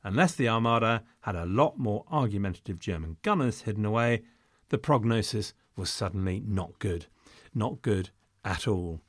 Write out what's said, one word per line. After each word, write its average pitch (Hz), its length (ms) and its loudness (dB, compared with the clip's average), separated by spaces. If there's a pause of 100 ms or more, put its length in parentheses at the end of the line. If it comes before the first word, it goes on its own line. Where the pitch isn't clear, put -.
Unless 120 320 2
the 123 140 0
Armada 113 560 2 (160)
had 98 160 -4
a 85 100 -4
lot 117 320 2
more 107 320 -2
argumentative 101 720 -2
German 80 420 -6
gunners 156 400 0
hidden 107 220 -2
away, 117 380 2 (480)
the - 80 0
prognosis 113 760 2 (220)
was 92 140 -4
suddenly 95 540 -2
not 95 340 -4
good. 85 280 -4 (480)
Not 113 280 -2
good 95 280 0 (340)
at 92 220 -2
all. 90 420 -2